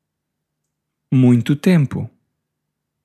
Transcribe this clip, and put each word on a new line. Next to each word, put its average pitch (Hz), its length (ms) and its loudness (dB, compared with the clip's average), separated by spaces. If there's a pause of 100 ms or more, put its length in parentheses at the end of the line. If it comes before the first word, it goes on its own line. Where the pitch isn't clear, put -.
(1120)
Muito 123 460 0
tempo. 147 540 -2 (960)